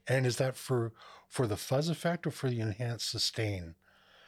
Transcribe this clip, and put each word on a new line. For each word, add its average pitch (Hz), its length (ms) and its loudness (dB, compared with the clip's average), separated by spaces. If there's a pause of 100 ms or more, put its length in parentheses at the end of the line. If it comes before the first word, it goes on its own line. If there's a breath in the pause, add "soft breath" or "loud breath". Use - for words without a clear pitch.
And 131 180 4
is 120 120 2
that 131 200 2
for, 117 340 0 (380 loud breath)
for 127 180 2
the 101 100 0
fuzz 143 320 0
effect 170 380 0
or 147 40 0
for - 180 -2
the 120 100 0
enhanced 113 500 -2
sustain 101 640 -2 (520 loud breath)